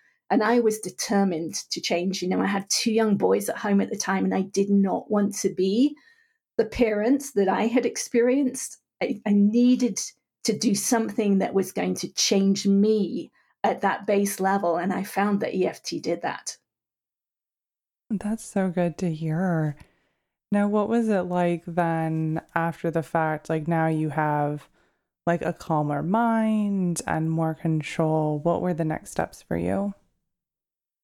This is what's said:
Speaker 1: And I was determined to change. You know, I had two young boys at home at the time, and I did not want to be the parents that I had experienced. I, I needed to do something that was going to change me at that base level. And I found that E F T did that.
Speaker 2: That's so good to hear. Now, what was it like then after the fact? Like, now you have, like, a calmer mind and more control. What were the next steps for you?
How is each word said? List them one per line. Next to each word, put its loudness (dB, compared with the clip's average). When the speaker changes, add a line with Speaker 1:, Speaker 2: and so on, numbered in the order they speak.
Speaker 1:
And 2
I 4
was 2
determined -2
to -8
change. -2
You -2
know, 0
I 0
had -2
two 0
young 2
boys 2
at -4
home 2
at -2
the -8
time, -2
and 0
I 0
did -2
not 2
want 2
to 0
be 2
the 2
parents 0
that 2
I 0
had 0
experienced. -2
I, -4
I 2
needed 4
to 0
do 0
something 0
that 0
was 0
going -2
to -8
change 2
me 2
at 0
that 0
base 0
level. 2
And -2
I -2
found -2
that -4
E 0
F -6
T -8
did -4
that. -8
Speaker 2:
That's -4
so -2
good 0
to -2
hear. -2
Now, 4
what 0
was 2
it 2
like 0
then 0
after -2
the 0
fact? -2
Like, -2
now 2
you 0
have, -2
like, 0
a -2
calmer -2
mind 0
and 0
more 0
control. 0
What 0
were 0
the -2
next -6
steps -6
for -4
you? -2